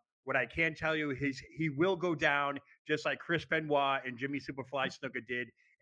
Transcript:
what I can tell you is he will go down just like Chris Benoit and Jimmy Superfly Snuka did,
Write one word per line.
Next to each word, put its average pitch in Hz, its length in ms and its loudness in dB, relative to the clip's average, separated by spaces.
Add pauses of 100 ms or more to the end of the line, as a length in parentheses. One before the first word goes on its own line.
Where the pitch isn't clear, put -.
(240)
what 135 120 0
I 127 100 2
can 160 280 0
tell 160 220 0
you 151 140 0
is 135 320 -2 (140)
he 160 120 0
will 165 280 2
go 175 180 0
down 143 440 2 (280)
just 151 180 0
like 139 140 0
Chris 165 260 0
Benoit 143 640 2
and 123 100 -6
Jimmy 139 220 -2
Superfly 135 480 -4
Snuka 123 420 -6
did, 123 200 -4 (340)